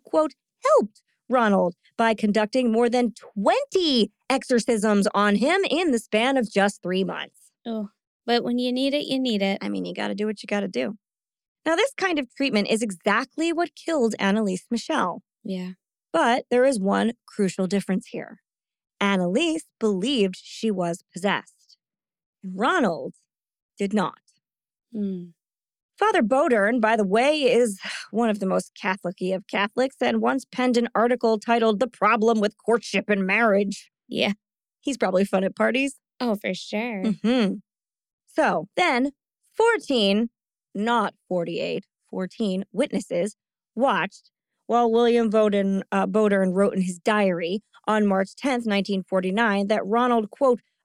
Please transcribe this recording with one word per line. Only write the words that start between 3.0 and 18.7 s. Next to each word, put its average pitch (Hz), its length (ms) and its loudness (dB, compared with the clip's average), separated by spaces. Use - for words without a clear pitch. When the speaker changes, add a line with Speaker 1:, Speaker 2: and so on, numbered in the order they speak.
Speaker 1:
twenty 320 1000 0
exorcisms 220 840 2
on 208 220 2
him 302 340 2
in 320 220 0
the 233 80 2
span 247 380 0
of 233 140 -2
just 202 300 0
three 185 220 -2
months. - 480 -10
Speaker 2:
Oh, 220 240 -8
but 233 180 0
when 240 140 -2
you 247 160 -2
need 269 220 0
it, 294 100 -4
you 269 140 -2
need 226 240 0
it. 196 180 0
Speaker 1:
I 202 80 -6
mean, 190 160 -6
you 175 80 -8
gotta 208 220 -6
do 208 100 -4
what 214 160 -6
you 214 60 -18
gotta 202 200 -4
do. 226 300 -6
Now, 320 80 2
this 440 200 0
kind 359 220 -2
of 269 180 -6
treatment 214 340 0
is 220 120 0
exactly 220 720 -2
what 339 220 -4
killed 262 420 -2
Annalise 196 540 0
Michel. 226 500 -4
Speaker 2:
Yeah. 185 280 -8
Speaker 1:
But 165 380 0
there 247 160 4
is 269 140 2
one 196 340 0
crucial 190 400 -2
difference 190 400 -2
here. - 340 -14